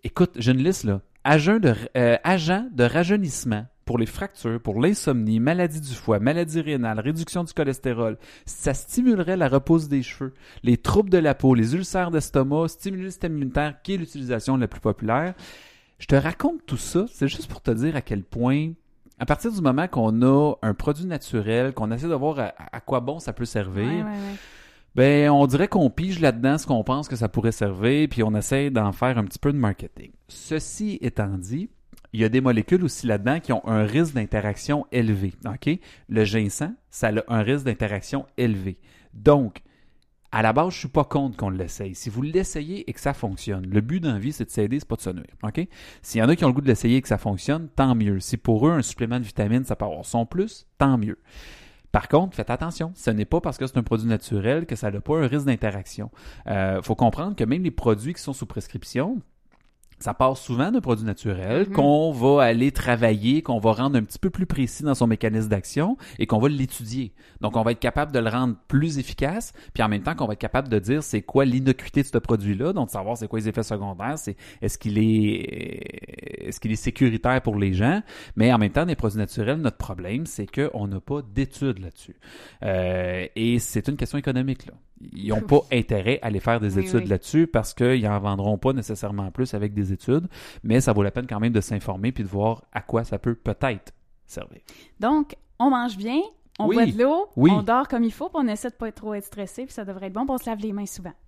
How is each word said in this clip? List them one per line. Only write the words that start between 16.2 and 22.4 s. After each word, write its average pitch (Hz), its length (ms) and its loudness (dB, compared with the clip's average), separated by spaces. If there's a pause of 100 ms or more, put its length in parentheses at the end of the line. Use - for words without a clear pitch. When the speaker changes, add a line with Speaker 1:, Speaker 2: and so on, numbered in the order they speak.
Speaker 1:
tout 135 120 -6
ça, 180 340 -2
c'est - 180 -2
juste - 180 -10
pour - 140 -14
te - 100 -2
dire 135 240 0
à 131 60 -2
quel 101 220 -6
point, 135 480 -2 (480)
à 120 60 -6
partir 147 280 -2
du 196 80 -2
moment 147 260 2
qu'on 113 340 2
a 139 400 6
un 110 120 2
produit 147 320 -2
naturel, 123 680 -2
qu'on 110 180 -4
essaie 135 180 -4
de 165 40 0
voir 143 260 -2
à, 110 140 -4 (200)